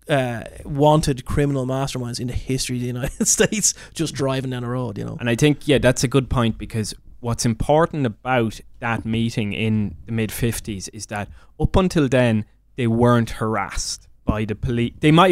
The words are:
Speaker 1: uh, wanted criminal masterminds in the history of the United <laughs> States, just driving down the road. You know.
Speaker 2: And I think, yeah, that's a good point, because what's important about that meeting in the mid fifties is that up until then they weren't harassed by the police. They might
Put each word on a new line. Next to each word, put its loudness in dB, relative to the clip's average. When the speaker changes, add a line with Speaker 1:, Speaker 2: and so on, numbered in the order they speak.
Speaker 1:
uh, -2
wanted 2
criminal 0
masterminds -4
in -6
the -6
history -4
of -4
the -4
United -4
<laughs> -
States, 0
just -4
driving -2
down -6
the -6
road. -4
You -6
know. -8
Speaker 2:
And -2
I 2
think, 2
yeah, 6
that's 2
a 2
good 2
point, 0
because -6
what's -4
important 0
about -2
that -4
meeting -2
in -2
the -10
mid -2
fifties -4
is -14
that -8
up 2
until 4
then 2
they 0
weren't 4
harassed -4
by -2
the -4
police. -2
They 6
might 8